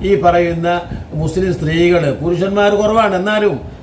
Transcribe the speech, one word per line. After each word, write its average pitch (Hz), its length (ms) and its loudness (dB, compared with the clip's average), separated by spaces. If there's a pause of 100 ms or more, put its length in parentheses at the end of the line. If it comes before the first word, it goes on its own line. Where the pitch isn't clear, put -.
ഈ 190 180 2
പറയുന്ന 175 600 2 (340)
മുസ്ലിം 165 400 -2
സ്ത്രീകൾ, 160 680 2
പുരുഷന്മാർ 196 520 0
കുറവാണ്, 214 400 2
എന്നാലും 196 680 -2